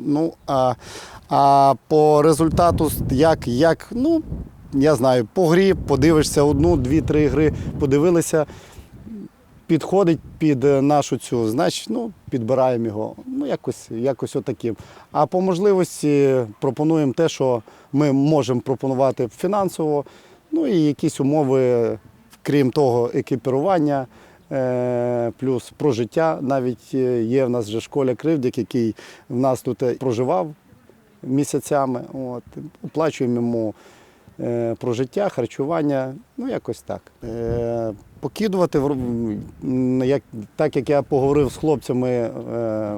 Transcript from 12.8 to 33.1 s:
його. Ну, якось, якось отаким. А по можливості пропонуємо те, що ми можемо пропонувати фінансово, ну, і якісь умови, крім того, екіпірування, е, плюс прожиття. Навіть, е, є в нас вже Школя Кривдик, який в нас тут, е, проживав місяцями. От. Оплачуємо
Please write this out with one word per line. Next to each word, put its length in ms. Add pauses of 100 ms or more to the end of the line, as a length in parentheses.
його. 300 (120)
Ну, 200
якось, 440
якось 440
отаким. 400 (360)
А 140
по 160
можливості 1000 (200)
пропонуємо 520
те, 160
що 320 (320)
ми 180
можемо 500
пропонувати 640 (100)
фінансово, 680 (460)
ну, 160
і 120
якісь 400
умови, 800 (440)
крім 280
того, 420
екіпірування, 920 (440)
е, 880
плюс 380
прожиття. 640
Навіть, 520
е, 300
є 220
в 40
нас 160
вже 160
Школя 340
Кривдик, 420
який 380 (340)
в 60
нас 260
тут, 220
е, 100
проживав 600 (680)
місяцями. 800 (120)
От. 300 (400)
Оплачуємо 520